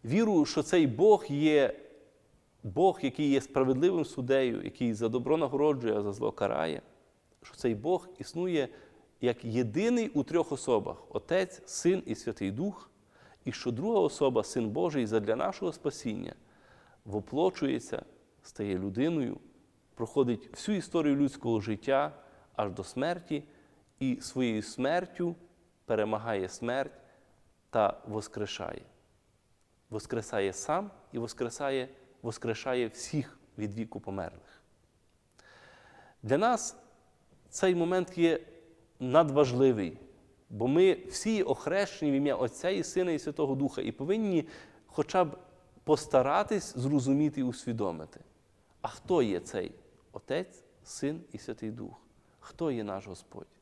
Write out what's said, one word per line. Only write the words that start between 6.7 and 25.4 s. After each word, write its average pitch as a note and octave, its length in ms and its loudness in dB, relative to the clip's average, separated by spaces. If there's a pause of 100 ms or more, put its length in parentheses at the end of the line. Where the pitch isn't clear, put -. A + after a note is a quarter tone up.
що - 120 -20
цей A#2+ 200 0
Бог D3 340 -2 (100)
існує E3 500 -2 (520)
як A#2+ 240 0
єдиний C3 640 0
у C#3+ 140 0
трьох E3 300 0
особах, A#2+ 560 0
Отець, - 580 -4
Син - 400 0
і A2+ 80 -4
Святий G2+ 360 -4
Дух, D#3+ 400 -6 (540)
і C3+ 80 -4
що - 180 -4
друга F#3+ 300 0
особа, C3+ 440 2
Син A2+ 260 -2
Божий, D3 360 0
задля A2 300 0
нашого F3 360 -4
спасіння G2+ 600 -6 (680)
воплочується, B2+ 1000 -2 (380)
стає G2+ 360 -4
людиною, A#2 580 -2 (580)
проходить A#2+ 560 0
всю - 280 -2
історію D3+ 380 0
людського B2 440 2
життя C3+ 520 0 (440)
аж G#2 140 -2
до F#2 140 -8
смерті D#3 600 -4 (540)
і B2+ 220 -2
своєю A#2 420 -2
смертю E3+ 720 -2 (500)